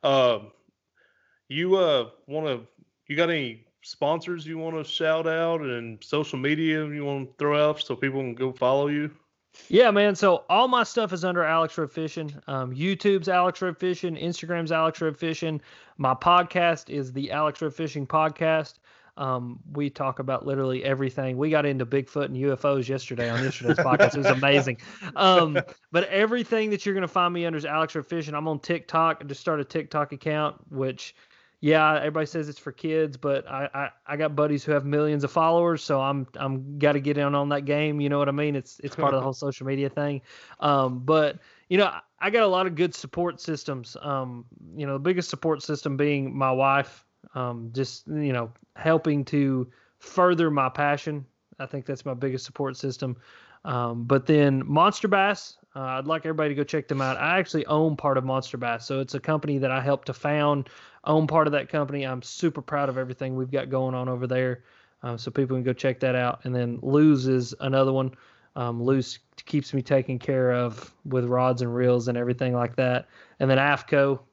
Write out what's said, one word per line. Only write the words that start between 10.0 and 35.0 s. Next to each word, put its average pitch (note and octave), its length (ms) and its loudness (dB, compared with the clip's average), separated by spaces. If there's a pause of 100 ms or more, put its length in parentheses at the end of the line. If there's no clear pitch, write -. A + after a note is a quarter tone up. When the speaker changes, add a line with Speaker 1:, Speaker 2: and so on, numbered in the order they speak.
Speaker 2:
So F#3 320 4
all G#3+ 180 6
my B3 160 4
stuff G#3+ 300 -2
is F3 120 -4
under F3 200 0
Alex D#3+ 340 0
Rudd D3+ 140 -4
Fishing. D#3 420 -6 (140)
Um, C3 260 -4
YouTube's F#3 540 0
Alex F3+ 340 2
Rudd F3+ 160 -4
Fishing. F3 380 -4
Instagram's E3+ 560 -4
Alex D#3+ 280 0
Rudd D#3 160 -2
Fishing. D#3+ 440 -4 (360)
My C3 160 0
podcast F3 800 2
is C3+ 220 -6
the C#3 180 -6
Alex D3+ 320 -2
Rudd D3+ 100 -4
Fishing D3+ 320 -6
Podcast. D#3 680 0 (420)
Um, B2 440 -4 (100)
we C#3+ 200 -4
talk C3+ 280 -4
about C3 260 -2
literally C3 380 -2
everything. C3 560 -2
We D3+ 120 0
got D3 160 4
into C3 200 -2
Bigfoot C#3 380 -2
and C3+ 120 -6
U C#3 160 0
F B2+ 120 -4
Os C#3 240 0
yesterday A#2+ 420 -4
on B2 140 -2
yesterday's B2 320 0
podcast. D3 380 4
It C#3+ 40 -2
was C#3 80 0
amazing. C3+ 520 4 (360)
Um, F3 420 6 (180)
Speaker 1:
<laughs> - 180 -20
Speaker 2:
but F3 160 2
everything A3 640 0
that G3+ 140 -4
you're G3+ 120 -2
gonna F#3 100 -2
find F3 260 2
me E3+ 140 -2
under D#3+ 100 -2
is D3 80 -6
Alex D#3 300 -2
Rudd D3 120 -4
Fishing. D3+ 280 -6
I'm D3+ 140 -4
on D3+ 100 -2
TikTok. E3 640 0
I D3+ 40 -16
just C#3 160 -10
started D3+ 260 -2
a - 20 -20
TikTok D3 420 -4
account, D3+ 460 -4 (160)
which, C3 420 -6 (460)
yeah, D#3 360 4
everybody D3+ 300 -2
says D3+ 240 -6
it's C#3+ 80 -16
for C#3 140 -12
kids, D#3 440 -2
but C#3 320 -2
I, C3+ 240 -6
I, C#3 180 -6 (160)
I D3 120 -6
got D3+ 180 -2
buddies D3 280 2
who D3+ 80 0
have C#3+ 120 2
millions D3 400 0